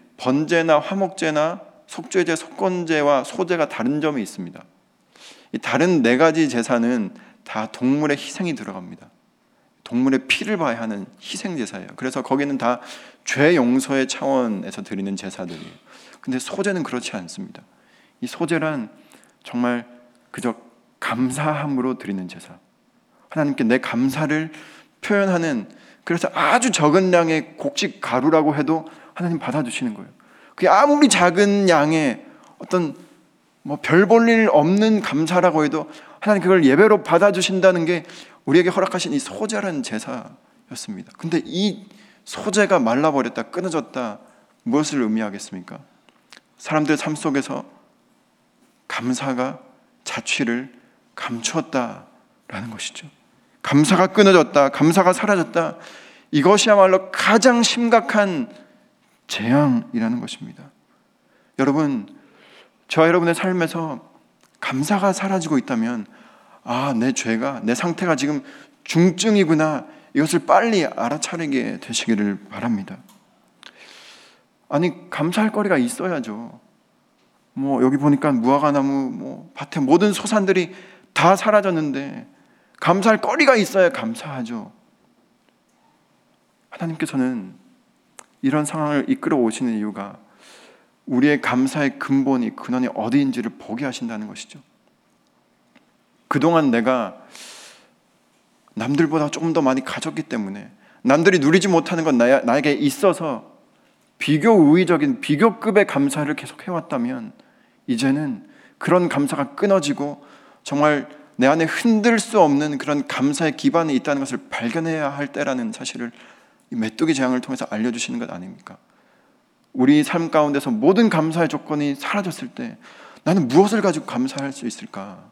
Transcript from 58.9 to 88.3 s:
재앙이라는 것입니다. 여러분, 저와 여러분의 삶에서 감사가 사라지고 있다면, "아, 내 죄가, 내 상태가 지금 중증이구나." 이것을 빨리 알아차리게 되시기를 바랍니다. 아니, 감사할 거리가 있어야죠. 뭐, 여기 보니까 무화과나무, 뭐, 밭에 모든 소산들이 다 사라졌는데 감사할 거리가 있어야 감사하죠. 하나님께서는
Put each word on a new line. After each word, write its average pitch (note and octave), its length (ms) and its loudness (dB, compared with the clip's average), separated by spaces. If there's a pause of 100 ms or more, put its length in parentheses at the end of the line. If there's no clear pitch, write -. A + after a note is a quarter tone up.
재앙이라는 A#2+ 920 0
것입니다. - 500 -16 (880)
여러분, C#3 480 0 (800)
저와 D#3+ 200 4
여러분의 E3+ 280 2
삶에서 E3 720 -4 (500)
감사가 F#3 540 0
사라지고 F3+ 440 -2
있다면, A2+ 500 -4 (560)
"아, B2+ 340 -4
내 B2+ 140 0
죄가, A#2+ 520 -4
내 A2+ 120 0
상태가 E3+ 400 -2
지금 C#3+ 280 -2 (420)
중증이구나." E3 1000 2 (300)
이것을 D3+ 300 2
빨리 G3 400 4
알아차리게 B2+ 960 -4
되시기를 G#2 680 -2
바랍니다. G2+ 480 -6 (1700)
아니, E3+ 400 -2
감사할 G3 420 -2
거리가 F#3+ 260 0
있어야죠. A#2+ 800 -4 (920)
뭐, C3+ 300 0
여기 C3+ 140 4
보니까 C#3+ 340 2
무화과나무, C#3 800 0
뭐, C3 420 -12
밭에 - 260 -10
모든 E3+ 340 4
소산들이 F#3+ 600 0 (400)
다 F3+ 220 6
사라졌는데 D#3 920 0 (520)
감사할 G3+ 400 2
거리가 C4 360 2
있어야 F#3+ 340 4
감사하죠. A#2 800 -8 (2000)
하나님께서는 C3 840 -6 (880)